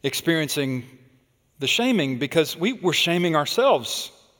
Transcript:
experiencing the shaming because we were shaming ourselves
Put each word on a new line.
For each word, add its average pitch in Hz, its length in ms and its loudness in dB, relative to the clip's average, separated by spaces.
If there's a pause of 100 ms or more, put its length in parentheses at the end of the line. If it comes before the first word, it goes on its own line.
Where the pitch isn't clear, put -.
experiencing 139 800 -2 (760)
the 139 80 -2
shaming 175 520 0
because 143 380 0
we 196 160 0
were 180 200 -2
shaming 170 440 2
ourselves 147 720 0 (280)